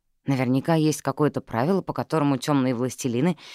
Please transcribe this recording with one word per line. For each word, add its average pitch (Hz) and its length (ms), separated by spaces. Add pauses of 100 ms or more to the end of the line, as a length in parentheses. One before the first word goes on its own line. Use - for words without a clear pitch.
(260)
Наверняка 135 500
есть 156 260
какое-то 135 400
правило, 165 400
по 147 120
которому 143 440
темные 131 360
властелины 127 640 (180)